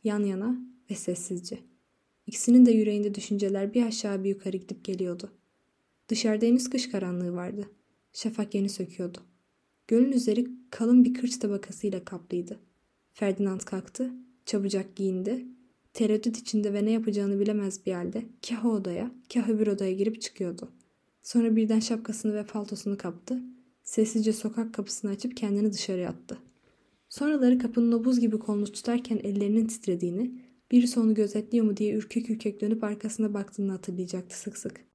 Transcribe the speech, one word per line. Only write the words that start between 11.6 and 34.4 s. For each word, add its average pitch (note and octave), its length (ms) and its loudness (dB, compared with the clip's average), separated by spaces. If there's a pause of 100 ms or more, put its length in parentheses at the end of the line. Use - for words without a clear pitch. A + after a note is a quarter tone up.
kaplıydı. F3 540 -8 (540)
Ferdinand G3 480 -2
kalktı, B3 500 -6 (340)
çabucak G3 500 -2
giyindi. G3 500 -2 (480)
Tereddüt G#3+ 440 0
içinde G#3 360 -2
ve G3+ 120 0
ne G#3+ 60 2
yapacağını G3+ 480 0
bilemez G3+ 460 -2
bir F#3 80 -2
halde F3+ 320 -6 (240)
kah A3+ 160 -4
o A#3+ 40 4
odaya, G3+ 420 -2 (220)
kah A3 160 0
öbür G#3+ 180 2
odaya G3 260 0
girip A3 280 -2
çıkıyordu. - 480 -8 (540)
Sonra A#3 320 2
birden A3 240 4
şapkasını A3 540 -2
ve G#3 100 -4
paltosunu G3+ 540 -6
kaptı. G3+ 460 -6 (400)
Sessizce A3 500 2
sokak A3 400 -4
kapısını - 380 -6
açıp A3+ 260 -6
kendini G#3 360 0
dışarıya F3+ 360 -4
attı. - 280 -12 (720)
Sonraları C4 500 4
kapının A#3 320 2
o A#3 140 2
buz B3+ 140 4
gibi A3 200 2
kolunu G#3 260 -2
tutarken A#3+ 580 -2
ellerinin G3+ 440 2
titrediğini, F#3 640 -2 (400)
birisi A#3+ 280 6
onu A3 140 6
gözetliyor G#3+ 520 2
mu G3+ 120 2
diye G#3 160 0
ürkek A3 360 -4
ürkek G#3+ 320 -2
dönüp A3 220 0
arkasına G#3 500 -2
baktığını G3+ 380 -4
hatırlayacaktı F3+ 680 -8
sık - 180 -10